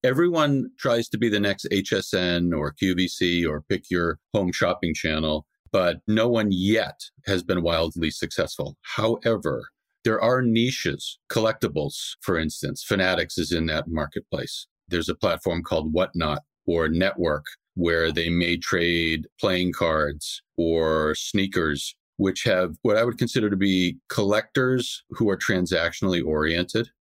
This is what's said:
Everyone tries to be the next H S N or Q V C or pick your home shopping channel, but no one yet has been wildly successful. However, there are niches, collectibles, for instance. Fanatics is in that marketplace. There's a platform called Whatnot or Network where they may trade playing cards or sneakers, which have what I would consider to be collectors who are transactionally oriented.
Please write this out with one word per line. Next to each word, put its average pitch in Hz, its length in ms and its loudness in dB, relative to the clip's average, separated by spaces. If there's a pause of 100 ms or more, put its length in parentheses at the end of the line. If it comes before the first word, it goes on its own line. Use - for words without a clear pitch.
Everyone 147 720 2
tries 117 300 0
to 113 100 -4
be 113 120 2
the 104 100 2
next 101 300 0
H 98 240 0
S 95 180 -2
N 87 400 2
or 73 200 -2
Q 95 240 0
V 90 120 2
C 87 380 0
or 76 160 -4
pick - 280 -6
your 85 280 0 (160)
home 92 180 0
shopping 87 400 0
channel, 78 540 -2 (260)
but 87 340 2
no 110 220 2
one 113 220 2
yet 98 500 0 (240)
has 92 180 0
been 92 200 0
wildly 82 480 0
successful. - 720 -6
However, 110 880 -2 (320)
there 110 200 2
are 127 180 4
niches, 117 760 0 (120)
collectibles, 85 840 -2 (100)
for 87 160 0
instance. 76 440 -6
Fanatics 92 540 0
is 82 160 -2
in 80 140 0
that 78 200 -2
marketplace. - 800 -6 (220)
There's 87 220 -2
a 82 40 -2
platform 87 480 -2
called 78 300 -2
Whatnot 80 500 0 (240)
or 82 220 2
Network 82 560 0 (300)
where 82 360 2
they 85 200 -2
may 85 260 2
trade 85 680 0 (120)
playing 90 340 2
cards 78 680 -2 (160)
or 80 580 2
sneakers, 90 800 -2 (220)
which 95 280 0
have 92 360 2
what 104 160 2
I 113 80 4
would 120 140 -2
consider 113 320 0
to 98 80 0
be 92 400 2 (100)
collectors 123 1000 0
who 110 180 0
are 95 80 2
transactionally 87 880 0
oriented. 82 640 0 (120)